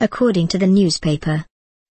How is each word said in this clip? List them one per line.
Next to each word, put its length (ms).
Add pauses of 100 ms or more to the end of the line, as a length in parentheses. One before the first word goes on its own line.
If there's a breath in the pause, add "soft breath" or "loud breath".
according 480
to 100
the 80
newspaper. 760 (460)